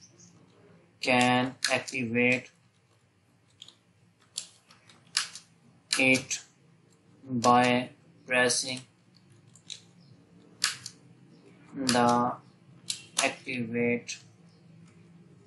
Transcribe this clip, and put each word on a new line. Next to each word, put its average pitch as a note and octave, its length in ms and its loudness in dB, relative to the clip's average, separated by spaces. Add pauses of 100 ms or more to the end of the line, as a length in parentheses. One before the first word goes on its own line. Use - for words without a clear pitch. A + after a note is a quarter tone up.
(1000)
can B2 540 2 (160)
activate B2 800 -2 (3500)
it C3 440 0 (840)
by B2 680 4 (360)
pressing B2+ 540 0 (3000)
the A#2+ 560 2 (920)
activate, A#2+ 920 -4 (1300)